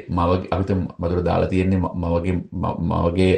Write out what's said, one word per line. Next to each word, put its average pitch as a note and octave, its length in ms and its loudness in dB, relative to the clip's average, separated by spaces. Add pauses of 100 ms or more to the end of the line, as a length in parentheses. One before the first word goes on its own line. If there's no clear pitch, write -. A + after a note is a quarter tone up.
මවගේ, F2+ 440 0
අපි F2+ 120 0
හිතමු F#2 260 -2 (100)
මදුර F2 240 -2
දාලා E2+ 260 2
තියෙන්නේ F#2 300 2
ම-, F2 160 -2
මවගේ, E2+ 400 0 (160)
ම-, F2 300 -4
මවගේ, E2+ 580 2